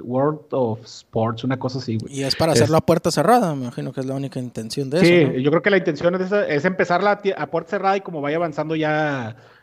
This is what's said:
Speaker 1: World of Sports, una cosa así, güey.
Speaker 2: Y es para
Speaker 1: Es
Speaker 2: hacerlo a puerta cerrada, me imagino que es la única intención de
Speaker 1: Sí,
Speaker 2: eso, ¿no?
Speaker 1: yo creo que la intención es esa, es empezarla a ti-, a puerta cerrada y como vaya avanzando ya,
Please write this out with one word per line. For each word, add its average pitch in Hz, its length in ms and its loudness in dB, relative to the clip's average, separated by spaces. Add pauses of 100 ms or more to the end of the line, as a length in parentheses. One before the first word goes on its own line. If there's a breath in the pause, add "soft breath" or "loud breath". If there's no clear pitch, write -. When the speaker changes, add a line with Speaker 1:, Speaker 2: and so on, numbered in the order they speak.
Speaker 1:
World 143 380 -2 (100)
of 117 340 -2
Sports, 117 580 -4
una 127 140 -2
cosa 131 220 -6
así, 113 180 -4
güey. 123 220 -8
Speaker 2:
Y 135 40 -4
es 135 120 -2
para 160 180 2
Speaker 1:
Es 120 80 4
Speaker 2:
hacerlo 156 160 4
a - 40 6
puerta 170 280 2
cerrada, 175 460 2
me 131 80 -6
imagino 139 280 -8
que 139 100 -6
es 131 40 -6
la 135 80 -6
única 139 260 -6
intención 127 520 -8
de 160 120 0
Speaker 1:
Sí, 170 100 8
Speaker 2:
eso, 147 180 6
¿no? 123 80 -2
Speaker 1:
yo 139 100 2
creo 165 140 2
que 202 80 2
la 190 60 4
intención 175 360 0
es 185 80 -2
esa, 196 260 0
es 143 160 0
empezarla 185 500 2
a 202 100 -4
ti-, 196 120 0
a 147 140 -6
puerta 165 220 -4
cerrada 196 260 0
y 196 40 -4
como 170 200 -10
vaya 143 160 -2
avanzando 156 380 -4
ya, 151 600 -2 (280 soft breath)